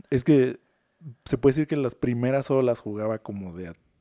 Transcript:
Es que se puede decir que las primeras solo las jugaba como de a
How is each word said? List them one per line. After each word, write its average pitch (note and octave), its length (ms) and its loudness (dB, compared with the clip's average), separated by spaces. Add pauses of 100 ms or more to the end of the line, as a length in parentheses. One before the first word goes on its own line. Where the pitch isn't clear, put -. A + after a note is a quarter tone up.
Es C3 160 -2
que B2+ 340 4 (640)
se - 140 -2
puede C3+ 160 4
decir D3+ 140 -2
que D3+ 100 -2
las C3 180 -2
primeras B2 520 -2
solo C3+ 140 2
las A#2+ 200 0
jugaba G#2+ 380 -6
como G2 340 -10
de F2 160 -12
a E2 40 -16 (280)